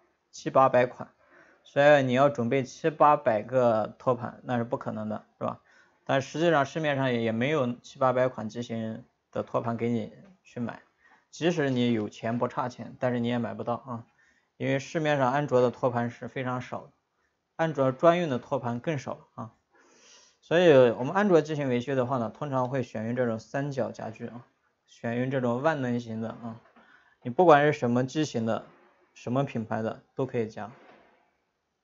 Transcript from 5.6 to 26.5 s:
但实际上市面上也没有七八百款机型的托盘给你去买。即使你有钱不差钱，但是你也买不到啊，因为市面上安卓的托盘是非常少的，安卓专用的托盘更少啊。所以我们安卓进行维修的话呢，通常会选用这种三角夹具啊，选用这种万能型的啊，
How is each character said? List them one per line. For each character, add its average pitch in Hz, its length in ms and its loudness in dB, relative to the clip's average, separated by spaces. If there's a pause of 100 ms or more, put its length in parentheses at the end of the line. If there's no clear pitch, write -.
但 135 180 0
实 - 160 -8
际 170 140 2
上 139 140 4
市 160 160 -6
面 143 160 -2
上 135 160 0
也 117 180 0
没 117 180 0
有 127 260 0
七 - 220 -20
八 131 140 2
百 127 160 2
款 113 220 -8
机 120 120 -10
型 113 440 -8 (260)
的 110 100 -6
托 127 200 -4
盘 117 160 -4
给 117 100 -2
你 117 240 -2 (320)
去 - 160 -14
买。 - 220 -8 (500)
即 156 180 -2
使 160 200 0
你 120 240 2
有 107 160 0
钱 113 280 -6
不 123 100 -2
差 127 220 -6
钱， - 300 -16
但 127 120 0
是 120 80 -2
你 117 80 -2
也 120 120 -2
买 107 140 -6
不 110 100 -10
到 117 100 -4
啊， 117 320 -10 (520)
因 127 100 -6
为 135 100 0
市 135 220 -6
面 151 180 0
上 127 140 0
安 143 160 -2
卓 127 120 2
的 123 120 4
托 127 180 -2
盘 120 220 -2
是 120 160 -14
非 131 160 -8
常 127 180 -6
少 117 200 -12
的， - 100 -20 (640)
安 160 180 -2
卓 135 180 2
专 170 280 4
用 170 100 -2
的 123 80 -2
托 131 220 -6
盘 120 200 -6
更 147 200 -4
少 - 180 -10 (160)
啊。 117 200 -14 (880)
所 160 180 2
以 135 320 10
我 120 120 -4
们 147 100 -4
安 202 160 2
卓 165 120 6
进 151 140 -4
行 143 140 -2
维 123 100 0
修 135 160 -4
的 127 100 2
话 131 120 -2
呢， 110 120 -2
通 143 200 -10
常 127 200 -2
会 131 140 -2
选 110 220 -8
用 117 100 -4
这 127 100 0
种 113 140 -2
三 143 320 -6
角 131 200 -4
夹 110 180 -12
具 117 180 -12
啊， 120 180 -16 (400)
选 117 340 -8
用 131 120 -2
这 135 80 -2
种 123 220 0
万 151 200 0
能 120 180 -2
型 113 220 -10
的 113 80 -6
啊， 113 300 -14 (640)